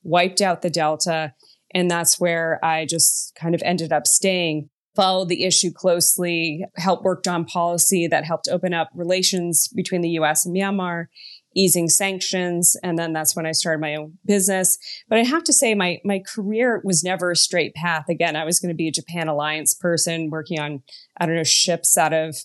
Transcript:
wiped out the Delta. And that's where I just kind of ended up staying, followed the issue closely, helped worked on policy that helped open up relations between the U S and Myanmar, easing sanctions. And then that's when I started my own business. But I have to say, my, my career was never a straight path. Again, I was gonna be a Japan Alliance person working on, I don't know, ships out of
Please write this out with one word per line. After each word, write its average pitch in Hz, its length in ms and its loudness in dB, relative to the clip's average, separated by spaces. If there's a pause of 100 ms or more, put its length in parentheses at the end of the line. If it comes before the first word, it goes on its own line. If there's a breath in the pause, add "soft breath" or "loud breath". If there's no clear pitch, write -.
wiped 180 400 2
out 180 220 0
the 175 80 0
Delta. 156 640 -2 (340 soft breath)
And 180 220 0
that's 170 280 2
where 165 460 0
I 160 220 0
just - 520 -2
kind 165 140 0
of 170 100 0
ended 165 300 0
up 151 140 0
staying, 170 640 0 (260)
followed 190 340 2
the 180 140 0
issue 180 280 2
closely, 170 920 0 (100)
helped 180 280 0
worked 180 240 0
on 170 180 0
policy 175 640 0
that 151 180 0
helped - 260 -4
open 175 220 0
up 165 220 -2
relations 175 720 0
between 185 340 -2
the 170 80 0
U 160 160 0
S 151 200 2
and 175 100 -4
Myanmar, 185 500 -2 (500 loud breath)
easing 180 320 4
sanctions. 180 960 2
And 175 140 -2
then 165 160 -2
that's 156 220 -2
when 165 100 -4
I 160 60 -2
started 160 280 0
my 151 160 -2
own 156 300 -10
business. 190 520 2 (300 loud breath)
But 226 120 4
I 233 40 4
have 311 200 0
to 320 100 2
say, 226 220 4
my, 180 280 0
my 196 160 0
career 214 640 -2
was 175 200 0
never 180 280 0
a 170 40 0
straight 165 400 0
path. 160 340 -2
Again, 160 260 0
I 156 100 -4
was 175 140 0
gonna 175 140 -4
be 160 140 -2
a 151 40 -2
Japan 165 360 -6
Alliance 151 480 -2
person 165 560 -2
working 160 280 -6
on, 147 220 -6 (380 loud breath)
I 175 60 0
don't 165 100 0
know, 165 80 0
ships - 520 2
out 160 180 4
of 160 320 -2